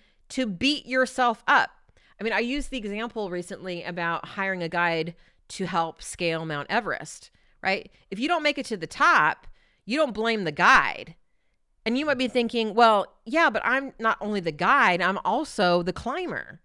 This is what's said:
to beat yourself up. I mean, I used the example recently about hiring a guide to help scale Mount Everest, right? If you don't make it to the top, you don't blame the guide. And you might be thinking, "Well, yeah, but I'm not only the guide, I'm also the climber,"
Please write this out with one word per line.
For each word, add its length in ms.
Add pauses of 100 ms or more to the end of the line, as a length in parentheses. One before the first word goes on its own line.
(300)
to 140
beat 400
yourself 640
up. 240 (500)
I 40
mean, 100
I 60
used 300
the 60
example 540
recently 520
about 440
hiring 360
a 60
guide 460 (340)
to 180
help 360
scale 420
Mount 240
Everest, 600 (320)
right? 280 (200)
If 80
you 100
don't 140
make 160
it 80
to 100
the 100
top, 600 (400)
you 100
don't 160
blame 320
the 80
guide. 600 (720)
And 100
you 80
might 140
be 100
thinking, 460
"Well, 400 (100)
yeah, 240
but 160
I'm 340
not 220
only 200
the 120
guide, 480
I'm 240
also 580
the 120
climber," 720